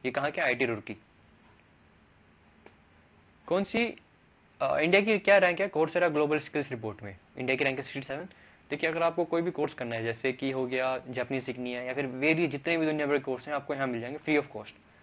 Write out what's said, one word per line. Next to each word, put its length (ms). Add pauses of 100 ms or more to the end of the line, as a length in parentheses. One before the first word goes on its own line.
ये 60
कहाँ 200
के? 100
आईटी 240
रुड़की। 320 (2500)
कौन 180
सी, 320 (680)
uh, 180
India 220
की 180
क्या 180
rank 240
है 100
Coursera 380
Global 300
Skills 320
Report 320
में? 140 (200)
इंडिया 200
की 60
रैंक 140
है 60
सिक्सटी 180
सेवन। 240 (440)
देखिए, 200
अगर 140
आपको 220
कोई 160
भी 100
course 220
करना 220
है, 80
जैसे 300
कि 180
हो 160
गया 300 (120)
Japanese 340
सीखनी 300
है 120
या 80
फिर 120
various 440
जितने 280
भी 80
दुनिया 220
भर 60
के 60
कोर्स 280
हैं, 80
आपको 180
यहाँ 140
मिल 140
जाएंगे 180
free 280
of 100
cost। 180 (280)